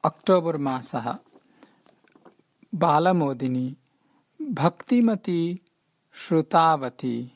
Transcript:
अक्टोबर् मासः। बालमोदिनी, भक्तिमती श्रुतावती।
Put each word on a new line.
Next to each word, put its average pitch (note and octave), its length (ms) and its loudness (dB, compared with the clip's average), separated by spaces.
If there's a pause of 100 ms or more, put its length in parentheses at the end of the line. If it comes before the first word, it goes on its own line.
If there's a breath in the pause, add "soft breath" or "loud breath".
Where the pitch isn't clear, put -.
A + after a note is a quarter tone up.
अक्टोबर् E3 520 0
मासः। B2+ 600 -6 (1600 soft breath)
बालमोदिनी, C#3+ 1000 0 (680)
भक्तिमती G#3+ 1160 -2 (520)
श्रुतावती। C#3 1200 0